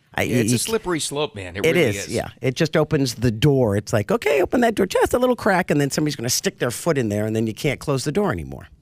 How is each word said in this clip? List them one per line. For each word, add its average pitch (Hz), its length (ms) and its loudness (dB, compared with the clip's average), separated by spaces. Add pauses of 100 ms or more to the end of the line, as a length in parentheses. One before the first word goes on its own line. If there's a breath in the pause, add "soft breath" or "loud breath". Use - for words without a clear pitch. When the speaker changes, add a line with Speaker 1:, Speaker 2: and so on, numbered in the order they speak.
(140)
Speaker 1:
I, 98 100 0
Speaker 2:
Yeah, 113 140 0
it's 113 120 2
a - 40 4
Speaker 1:
you - 40 0
Speaker 2:
slippery 180 420 -2
slope, 143 340 -4
man. 92 220 -12
It 104 80 -2
Speaker 1:
It 165 100 2
Speaker 2:
really 170 120 4 (100)
Speaker 1:
is, 95 120 -8
Speaker 2:
is. - 40 -8
Speaker 1:
yeah. 113 160 -2 (140)
It 127 120 0
just 160 220 0
opens 139 380 0
the 120 160 2
door. 117 480 4
It's - 160 -2
like, 104 160 0
"Okay, 359 320 2
open 277 180 0
that 233 140 2
door." - 100 2
Just 453 300 2
a 254 40 2
little 247 180 2
crack, 185 340 0
and 147 100 4
then 139 100 2
somebody's 151 260 -2
gonna 117 120 -4
stick - 300 -2
their 127 140 -2
foot 160 260 0
in 117 100 0
there, 104 160 0
and 110 120 -2
then 113 100 0
you 110 80 -4
can't 131 260 -2
close 135 240 -2
the 151 80 -4
door 202 200 0
anymore. 69 340 -8 (160)